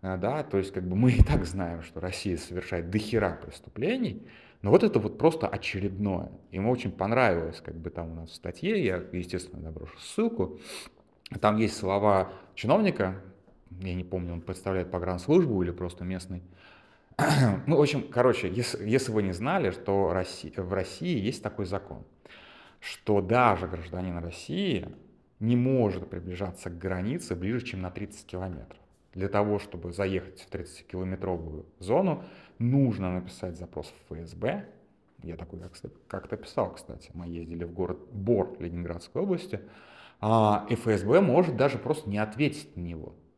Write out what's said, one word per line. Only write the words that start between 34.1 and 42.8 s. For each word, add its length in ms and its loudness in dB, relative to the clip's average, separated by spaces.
Ф 140 -10
С 60 -16
Б. 320 -4
Я 140 -10
такой, 220 -12
как, 140 -14
кстати, 220 -16
как-то 300 -8
писал, 360 -2
кстати. 420 -16
Мы 120 -10
ездили 380 -8
в 80 -10
город 260 -2
Бор 480 2
Ленинградской 600 -6
области, 380 -2
а, 480 4
и 60 2
Ф 120 -4
С 160 4
Б 180 6
может 360 6
даже 220 4
просто 300 -2
не 100 -2
ответить 580 -2
на 60 -8